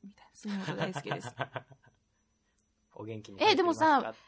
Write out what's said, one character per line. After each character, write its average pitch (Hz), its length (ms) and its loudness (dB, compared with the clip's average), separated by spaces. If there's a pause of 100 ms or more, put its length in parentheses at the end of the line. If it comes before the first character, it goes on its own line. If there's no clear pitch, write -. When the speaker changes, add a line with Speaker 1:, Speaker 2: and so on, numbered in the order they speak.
Speaker 1:
み 202 80 -18
た - 120 -20
い - 20 -20
な。 - 80 -20
杉 208 240 -8
本 185 180 -4
大 165 180 -4
輔 - 200 -6
で - 80 -8
す。 127 140 -10
Speaker 2:
<laughs> - 1600 -14
お 107 100 -12
元 110 180 -8
気 - 80 -16
に 98 80 -10
さ - 60 4
れ 427 100 6
て 370 80 4
ま 339 100 2
す - 60 -4
か？ 311 60 4
Speaker 1:
え、 302 100 8
で 262 60 4
も - 20 -2
さ、 - 120 -6 (120)